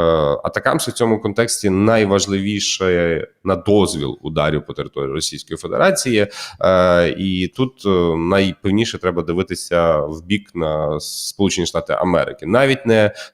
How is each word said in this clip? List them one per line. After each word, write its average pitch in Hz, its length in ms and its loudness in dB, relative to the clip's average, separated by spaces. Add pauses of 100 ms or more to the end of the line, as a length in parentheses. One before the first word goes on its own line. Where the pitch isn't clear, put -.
(440)
атакамси 131 460 -2
в - 40 -6
цьому 113 260 0
контексті 104 500 -2
найважливіше 98 1600 0 (160)
на 95 120 0
дозвіл 82 680 0
ударів 76 440 -2
по 71 60 -12
території 69 400 -6
Російської 76 460 -8
Федерації. 117 680 0 (340)
Е, 90 580 4
і 92 380 -2
тут, 127 300 -4
е, 87 300 2
найпевніше 98 840 0
треба 87 240 -2
дивитися 85 760 0
в 80 260 -6
бік 101 300 -2
на 78 460 -2
Сполучені - 680 -2
Штати - 260 -4
Америки. 85 540 -2
Навіть 131 400 2
не 110 240 4 (240)